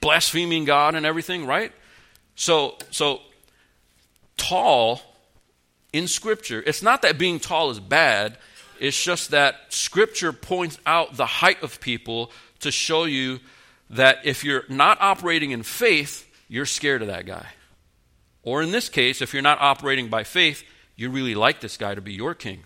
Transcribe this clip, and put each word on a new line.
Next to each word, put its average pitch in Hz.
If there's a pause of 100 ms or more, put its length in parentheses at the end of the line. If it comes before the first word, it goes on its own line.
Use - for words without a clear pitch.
Blaspheming 165
God 147
and 160
everything, 160
right? 175 (640)
So, 151 (140)
so 147 (1160)
tall 123 (920)
in 165
Scripture, 143
it's 151
not 240
that 156
being 175
tall 160
is 107
bad, 110 (400)
it's 135
just 175
that 143 (140)
Scripture 180
points 180
out 160
the 123
height 175
of -
people 117 (300)
to 147
show 160
you 131 (500)
that 131
if 143
you're 139
not 143
operating 170
in 117
faith, 165 (140)
you're 131
scared 139
of 104
that 90
guy. 87 (960)
Or 135
in 160
this 233
case, 131
if 127
you're 143
not 143
operating 135
by 110
faith, 156 (320)
you 120
really 127
like 113
this -
guy 101
to 101
be 98
your 120
king. -